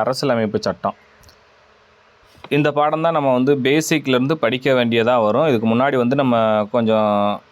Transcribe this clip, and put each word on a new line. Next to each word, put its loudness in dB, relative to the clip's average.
அரசியலமைப்பு -2
சட்டம். -6
இந்த 2
பாடம் 0
தான் 0
நம்ம 0
வந்து 0
பேசிக்ல 0
இருந்து -2
படிக்க 0
வேண்டியதா 2
வரும். 2
இதுக்கு 0
முன்னாடி 0
வந்து 0
நம்ம 2
கொஞ்சம் 0